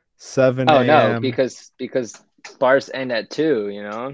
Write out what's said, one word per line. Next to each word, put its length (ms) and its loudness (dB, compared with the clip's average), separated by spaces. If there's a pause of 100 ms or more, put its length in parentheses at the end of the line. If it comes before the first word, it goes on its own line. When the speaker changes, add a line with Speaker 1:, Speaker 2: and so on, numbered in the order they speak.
(160)
Speaker 1:
seven 520 0
A 40 6
M. 60 6
Speaker 2:
Oh, 40 2 (300)
no, 80 -4
because, 560 -4
because 420 -8 (400)
bars 340 2
end 180 -6
at 180 -4
two, 400 -2
you 140 -12
know? 300 -10